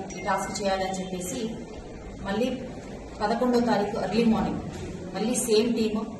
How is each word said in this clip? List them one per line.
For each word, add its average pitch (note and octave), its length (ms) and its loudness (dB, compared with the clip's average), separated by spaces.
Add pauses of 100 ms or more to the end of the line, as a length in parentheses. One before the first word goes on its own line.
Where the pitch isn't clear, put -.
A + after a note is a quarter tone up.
(120)
ఈ F3+ 120 -8
టాస్క్ G3 320 0
చేయాలి F#3+ 280 0
అని F#3+ 160 -2
చెప్పేసి F#3 400 -4 (840)
మళ్ళీ G#3+ 240 0 (720)
పదకొండో A#3 420 4
తారీఖు G#3 380 2
ఎర్లీ G3+ 260 2
మార్నింగ్ - 400 4 (500)
మళ్ళీ A3 220 0
సేమ్ A3+ 380 4
టీమ్ G#3+ 280 2 (180)